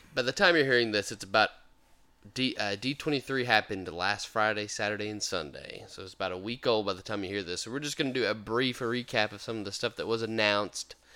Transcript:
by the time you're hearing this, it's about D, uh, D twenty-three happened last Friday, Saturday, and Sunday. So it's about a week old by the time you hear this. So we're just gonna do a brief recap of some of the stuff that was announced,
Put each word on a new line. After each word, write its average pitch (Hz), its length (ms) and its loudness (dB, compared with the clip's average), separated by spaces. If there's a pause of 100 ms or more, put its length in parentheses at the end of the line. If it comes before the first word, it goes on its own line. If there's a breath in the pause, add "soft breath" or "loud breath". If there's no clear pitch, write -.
(140)
by 131 80 0
the 123 100 0
time 180 220 6
you're 151 100 6
hearing 120 280 4
this, 104 200 0
it's 104 120 -10
about 101 240 6 (880)
D, 127 240 0
uh, 101 220 0
D 131 140 -2
twenty-three 135 500 -2
happened 104 480 0
last 92 360 -2
Friday, 107 380 0
Saturday, 104 420 -4
and 107 140 -6
Sunday. 69 680 -6
So - 140 -14
it's 95 120 -14
about 92 180 -4
a 90 60 -6
week 113 280 -6
old 110 200 4
by 98 60 0
the 92 100 -6
time 104 220 -4
you 92 60 -4
hear 101 120 -2
this. 87 200 -6
So 110 80 -8
we're 135 100 -6
just 147 180 -6
gonna 135 140 0
do 123 140 2
a 104 80 2
brief 113 440 -2
recap 117 540 0
of 101 100 -14
some 113 160 -6
of 104 60 -6
the 101 80 -8
stuff - 240 -4
that 85 100 -4
was 113 160 0
announced, 104 720 2 (220 soft breath)